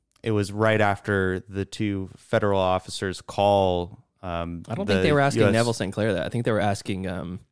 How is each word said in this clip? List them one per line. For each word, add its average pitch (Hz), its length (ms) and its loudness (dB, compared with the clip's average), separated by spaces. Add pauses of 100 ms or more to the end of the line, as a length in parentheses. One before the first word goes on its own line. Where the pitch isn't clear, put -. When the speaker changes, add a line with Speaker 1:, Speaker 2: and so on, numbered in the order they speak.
(240)
Speaker 1:
it 113 80 -2
was 101 200 0
right 107 300 2
after 98 680 0
the 98 160 -6
two 98 540 -4
federal 104 420 0
officers 92 640 -2
call, 95 840 0 (180)
um, 85 460 -6
Speaker 2:
I - 80 -6
don't 196 100 -4
think 98 120 0
Speaker 1:
the 92 60 2
Speaker 2:
they 151 100 4
were 143 80 4
asking 113 220 2
Speaker 1:
U 101 40 6
S 104 60 4
Speaker 2:
Neville 117 200 2
Sinclair 107 420 -2
that. 82 100 -2
I - 40 -6
think 117 140 -4
they 120 80 0
were 107 80 2
asking, 98 480 -2
um, 90 320 -8 (120)